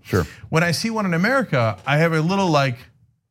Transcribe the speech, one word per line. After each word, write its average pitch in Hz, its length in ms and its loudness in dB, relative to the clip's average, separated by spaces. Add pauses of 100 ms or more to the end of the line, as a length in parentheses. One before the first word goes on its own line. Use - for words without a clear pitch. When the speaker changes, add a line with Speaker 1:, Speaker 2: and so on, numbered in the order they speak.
Speaker 1:
Sure. 87 240 0 (220)
Speaker 2:
When 160 140 2
I 170 80 0
see 226 200 -4
one 214 160 -2
in 170 80 0
America, 170 600 0 (100)
I 143 100 0
have 165 160 2
a 156 80 0
little, 185 280 0
like, 139 280 2 (540)